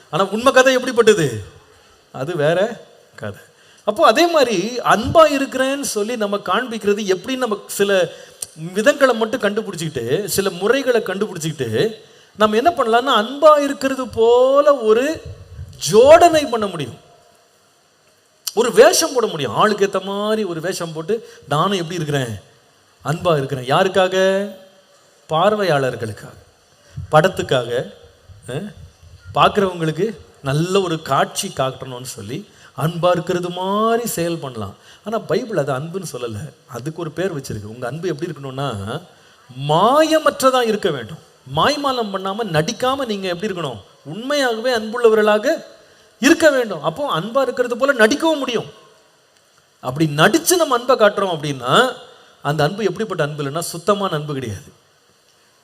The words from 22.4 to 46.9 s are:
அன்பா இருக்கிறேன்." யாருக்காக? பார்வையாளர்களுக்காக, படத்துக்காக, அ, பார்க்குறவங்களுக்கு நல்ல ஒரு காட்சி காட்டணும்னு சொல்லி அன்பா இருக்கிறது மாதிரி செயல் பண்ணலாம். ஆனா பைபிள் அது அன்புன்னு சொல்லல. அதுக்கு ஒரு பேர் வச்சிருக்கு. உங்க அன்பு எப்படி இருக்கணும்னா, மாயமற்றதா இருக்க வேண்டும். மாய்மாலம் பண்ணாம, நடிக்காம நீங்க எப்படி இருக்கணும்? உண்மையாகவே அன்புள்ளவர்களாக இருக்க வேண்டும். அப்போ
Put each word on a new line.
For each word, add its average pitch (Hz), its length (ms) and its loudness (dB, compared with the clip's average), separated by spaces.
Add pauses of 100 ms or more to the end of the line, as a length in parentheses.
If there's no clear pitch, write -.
அன்பா 160 320 0
இருக்கிறேன்." 135 280 -4
யாருக்காக? 190 840 2 (800)
பார்வையாளர்களுக்காக, 143 1080 0 (800)
படத்துக்காக, 147 800 0 (580)
அ, 139 120 -8 (720)
பார்க்குறவங்களுக்கு 175 840 0 (260)
நல்ல 165 380 0
ஒரு 165 220 -4
காட்சி 175 540 -2
காட்டணும்னு 131 460 -6
சொல்லி 127 460 -12 (280)
அன்பா 170 340 0
இருக்கிறது 180 400 -2
மாதிரி 214 580 -2
செயல் 170 300 -4
பண்ணலாம். 120 360 -10 (300)
ஆனா 214 140 -6
பைபிள் 202 380 -4
அது 143 160 -2
அன்புன்னு 165 400 -6
சொல்லல. 120 400 -10 (140)
அதுக்கு 143 340 -10
ஒரு 165 100 -8
பேர் 170 260 -4
வச்சிருக்கு. 110 280 -10
உங்க 120 220 -10
அன்பு 160 220 -6
எப்படி 165 220 -6
இருக்கணும்னா, 131 720 -8 (680)
மாயமற்றதா 262 920 4
இருக்க 214 280 0
வேண்டும். 135 360 -10 (300)
மாய்மாலம் 247 580 0
பண்ணாம, 196 300 -6
நடிக்காம 233 600 -2
நீங்க 196 220 -6
எப்படி 185 240 -6
இருக்கணும்? 139 280 -8 (240)
உண்மையாகவே 240 720 -2
அன்புள்ளவர்களாக 220 880 2 (560)
இருக்க 311 300 6
வேண்டும். 233 320 -2
அப்போ 165 380 -4